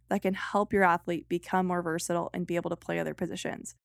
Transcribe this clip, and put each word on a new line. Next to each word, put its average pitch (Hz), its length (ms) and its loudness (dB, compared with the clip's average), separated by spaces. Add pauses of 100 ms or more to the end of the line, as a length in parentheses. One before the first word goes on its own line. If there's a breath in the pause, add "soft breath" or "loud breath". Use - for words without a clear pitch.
that 202 140 0
can 190 120 2
help 208 380 -2
your 196 120 6
athlete 175 440 2
become 185 380 0
more 175 160 0
versatile 170 500 0
and 175 140 -4
be 175 100 -2
able 170 140 -2
to 170 60 -4
play 170 220 -4
other 160 160 -2
positions. - 600 -6 (100)